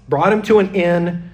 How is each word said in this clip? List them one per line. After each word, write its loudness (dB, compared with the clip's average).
brought 0
him 0
to 4
an -2
inn, -2